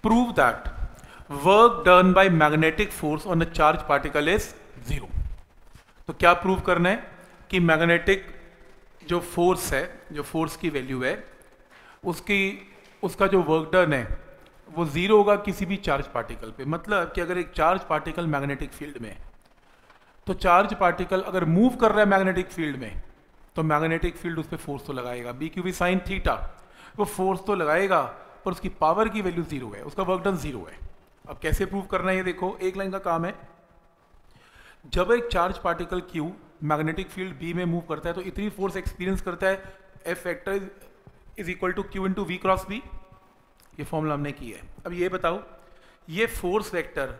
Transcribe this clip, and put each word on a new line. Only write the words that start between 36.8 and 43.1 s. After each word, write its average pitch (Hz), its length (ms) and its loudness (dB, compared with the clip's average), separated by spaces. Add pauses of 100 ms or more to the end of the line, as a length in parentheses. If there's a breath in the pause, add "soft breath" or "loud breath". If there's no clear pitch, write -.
field 185 280 -8
B 170 180 -8
में 180 100 -2
मूव 170 240 -2
करता 151 200 -4
है 170 60 -4
तो 185 80 -8
इतनी 196 280 -6
force 190 260 -6
experience 185 460 -4
करता 180 240 -4
है, 190 160 0 (440 loud breath)
F 175 200 -6
vector 180 280 -6
is, 190 140 -4 (680)
is 185 120 -8
equal 180 240 -4
to 196 140 -6
Q 190 220 -6
into 190 180 -2
V 175 140 -6
cross 190 260 0
B। 208 140 -8 (960)